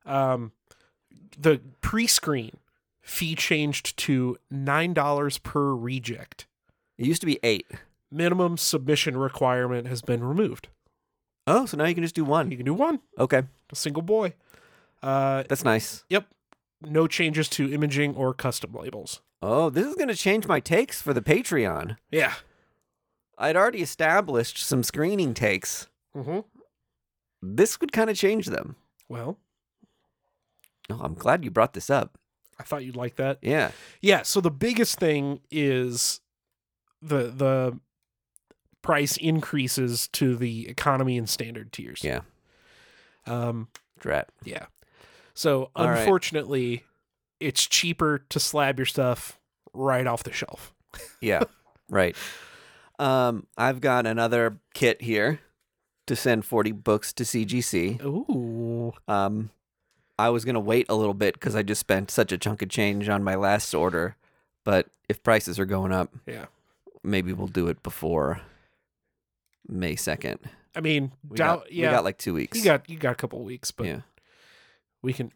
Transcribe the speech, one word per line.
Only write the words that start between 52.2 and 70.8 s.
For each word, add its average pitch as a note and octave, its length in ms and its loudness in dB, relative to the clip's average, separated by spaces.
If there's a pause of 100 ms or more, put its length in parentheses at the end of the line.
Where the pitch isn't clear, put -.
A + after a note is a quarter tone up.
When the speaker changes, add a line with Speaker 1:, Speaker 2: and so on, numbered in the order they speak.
Speaker 2:
Um, B2+ 480 2 (100)
I've B2+ 240 0
got B2 260 2
another A2+ 520 2 (160)
kit - 260 2
here A#2 400 0 (680)
to B2 80 0
send A2+ 280 0
forty A2 280 0
books G#2 420 0
to A#2+ 100 -4
C A2 220 0
G A#2+ 160 0
C. G2 400 0
Speaker 1:
Ooh. A#2 920 -4 (160)
Speaker 2:
Um, G#2 420 0 (680)
I A2 100 4
was A#2+ 160 2
gonna A#2+ 160 0
wait A2 300 4
a A2 40 2
little G#2+ 200 2
bit G2+ 260 2
'cause A2 160 -2
I G#2+ 60 2
just G#2 180 -2
spent F#2+ 300 0
such A2 220 2
a F#2 60 0
chunk G#2+ 220 -4
of G2 80 -4
change G2+ 400 0
on G2+ 160 2
my F#2+ 120 0
last G2+ 360 2
order, F2 440 0 (480)
but F#2+ 240 4 (200)
if - 140 -4
prices G#2+ 360 2
are G2 60 0
going F#2+ 280 0
up, F#2 200 0 (140)
Speaker 1:
Yeah. - 200 -12 (560)
Speaker 2:
maybe F#2 300 0
we'll G2 140 -4
do F2+ 220 0
it D#2 140 -4
before D#2+ 600 -2 (1200)
May F2 300 -4
second. - 440 -6 (340)
Speaker 1:
I D#3+ 60 -8